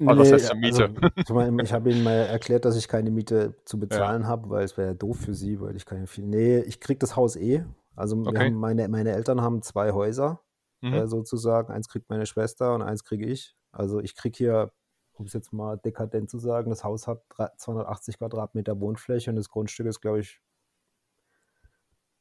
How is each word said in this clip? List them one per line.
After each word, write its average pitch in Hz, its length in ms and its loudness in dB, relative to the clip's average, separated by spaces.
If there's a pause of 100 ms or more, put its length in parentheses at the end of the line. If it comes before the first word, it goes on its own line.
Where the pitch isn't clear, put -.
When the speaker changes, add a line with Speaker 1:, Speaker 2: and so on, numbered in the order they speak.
Speaker 1:
Also 139 160 8
was 139 120 12
Speaker 2:
nee, - 0 -
Speaker 1:
heißt 135 140 8
zur 110 120 0
Miete? 120 260 4
Speaker 2:
also, 101 100 0 (220)
ich 180 140 -2
mein, 120 300 2
ich 117 120 -2
hab 117 140 0
ihnen 120 160 4
mal 113 100 4
erklärt, 113 540 2
dass 117 100 4
ich 110 120 -4
keine 110 220 0
Miete 110 540 0
zu - 140 -8
Speaker 1:
Ja. - 20 -4
Speaker 2:
bezahlen 104 480 0
hab, 113 220 -4
weil 104 140 0
es 98 120 -6
wär 98 100 -2
ja 95 80 -4
doof 101 240 -4
für 104 160 -6
sie, 101 260 -4
weil 101 160 -8
ich 101 100 -14
keine 95 200 -8
viel, 101 200 -12
nee, 113 340 4
ich 117 180 -8
krieg 135 220 -4
das - 160 -2
Haus 120 200 2
eh. 123 280 0 (320)
Also 107 200 -2 (140)
wir 110 80 0
Speaker 1:
Okay. - 20 0
Speaker 2:
haben 123 140 4
meine, 110 340 0
meine 110 240 0
Eltern 113 280 0
haben 117 220 0
zwei 104 300 0
Häuser, 120 480 -2 (420)
Speaker 1:
Mhm. 123 120 -4
Speaker 2:
äh, 110 140 0
sozusagen. 113 640 -2
Eins 107 160 -8
kriegt - 220 -10
meine 110 160 -2
Schwester 117 480 -2
und 113 80 -2
eins 104 220 -6
krieg 104 180 -6
ich. 123 340 -8 (140)
Also 104 300 -4
ich - 140 -10
krieg - 220 -8
hier, 113 360 0 (420)
um 104 120 -14
es 101 60 -16
jetzt - 200 -10
mal 107 260 -6
dekadent 110 520 -6
zu 120 80 -10
sagen, 117 320 -2
das 110 140 -6
Haus 107 220 -6
hat 117 240 -8
drei-, 107 260 -6
zweihundertachtzig - 640 -8
Quadratmeter 107 640 -6
Wohnfläche 113 500 -4
und 113 60 -2
das 107 120 -4
Grundstück 107 380 -6
ist, 110 140 -4
glaub 107 160 -2
ich, 104 240 -6 (1800)